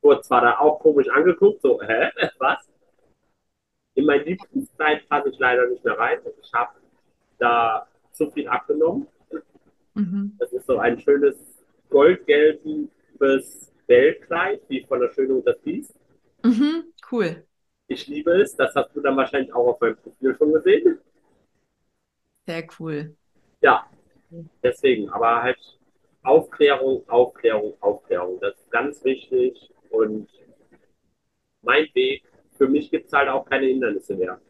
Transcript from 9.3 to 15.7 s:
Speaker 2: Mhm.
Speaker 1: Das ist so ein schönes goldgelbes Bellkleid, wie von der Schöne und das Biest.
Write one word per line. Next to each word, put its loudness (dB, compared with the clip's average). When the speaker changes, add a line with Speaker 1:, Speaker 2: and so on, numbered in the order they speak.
Speaker 2:
Mhm. -6
Speaker 1:
Das -6
ist -10
so 0
ein 0
schönes 2
goldgelbes 0
Bellkleid, 2
wie -8
von -4
der -2
Schöne -2
und -2
das 0
Biest. -10